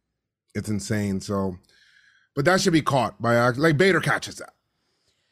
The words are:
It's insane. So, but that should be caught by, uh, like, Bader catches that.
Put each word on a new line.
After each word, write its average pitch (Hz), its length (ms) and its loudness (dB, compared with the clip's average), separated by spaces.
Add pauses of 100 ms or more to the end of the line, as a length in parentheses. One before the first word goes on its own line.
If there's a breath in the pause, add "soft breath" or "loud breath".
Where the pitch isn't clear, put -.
(540)
It's 104 160 -8
insane. 101 500 -4
So, 98 360 -4 (800 soft breath)
but 139 100 -2
that 185 160 2
should 196 120 2
be 156 100 2
caught 120 360 0
by, 117 180 2
uh, 120 200 2
like, 156 180 2
Bader 180 260 4
catches - 340 -4
that. - 160 -18 (800)